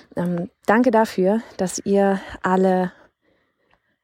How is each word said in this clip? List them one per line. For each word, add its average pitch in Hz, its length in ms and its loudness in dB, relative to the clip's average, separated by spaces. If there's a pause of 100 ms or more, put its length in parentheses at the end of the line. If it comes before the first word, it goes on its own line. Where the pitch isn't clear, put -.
(180)
Ähm, 175 340 -4 (160)
danke 240 240 4
dafür, 220 500 0 (160)
dass - 280 -6
ihr 196 360 2 (220)
alle, 185 500 2 (1120)